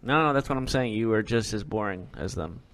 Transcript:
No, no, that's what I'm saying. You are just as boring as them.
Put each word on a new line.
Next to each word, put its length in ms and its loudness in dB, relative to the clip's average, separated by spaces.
No, 240 2
no, 60 4
that's 160 2
what 100 0
I'm 100 -2
saying. 260 0
You 180 2
are 100 4
just 300 0
as 100 -4
boring 540 -4
as 180 -6
them. 260 -6